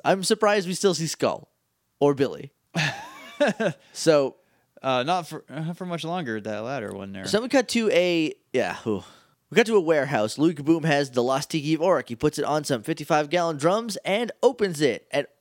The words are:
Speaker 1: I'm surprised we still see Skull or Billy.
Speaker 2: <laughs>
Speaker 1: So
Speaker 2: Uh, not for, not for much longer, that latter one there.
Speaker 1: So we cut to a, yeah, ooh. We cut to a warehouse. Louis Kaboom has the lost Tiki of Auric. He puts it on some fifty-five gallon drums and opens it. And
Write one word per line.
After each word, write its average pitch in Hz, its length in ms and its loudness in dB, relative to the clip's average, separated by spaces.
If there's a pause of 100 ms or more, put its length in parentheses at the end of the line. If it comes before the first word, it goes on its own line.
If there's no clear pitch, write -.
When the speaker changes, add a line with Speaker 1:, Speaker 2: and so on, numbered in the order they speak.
Speaker 1:
I'm 185 180 2
surprised 208 440 2
we 185 80 -4
still 190 180 2
see 156 140 -4
Skull - 420 -4 (500)
or 143 140 6
Billy. 123 380 -4 (240)
Speaker 2:
<laughs> 185 960 -2 (200)
Speaker 1:
So 147 420 4 (460)
Speaker 2:
Uh, 131 220 0
not 170 240 -2
for, 156 220 -14
not 160 280 -8
for 190 80 -10
much 170 180 -6
longer, 156 380 -4
that 107 180 -6
latter 113 340 -8
one 98 200 -10
there. 95 120 -10
Speaker 1:
So 208 160 0
we 254 60 -6
cut 254 220 2
to 226 220 0
a, 170 420 2 (180)
yeah, 101 240 0 (100)
ooh. 101 180 -2 (460)
We 156 60 -4
cut 220 120 6
to 220 80 2
a 202 60 6
warehouse. 139 560 0
Louis 156 180 2
Kaboom 147 280 2
has 143 280 2
the 123 120 2
lost 131 280 0
Tiki 156 240 0
of 151 60 -2
Auric. 165 280 2
He 117 60 -8
puts 151 240 0
it 143 40 -2
on 147 200 0
some 131 200 -2
fifty-five 151 460 0
gallon 170 280 0
drums 196 460 0
and 208 280 -2 (100)
opens 202 400 2
it. 120 300 0
And 143 140 0 (160)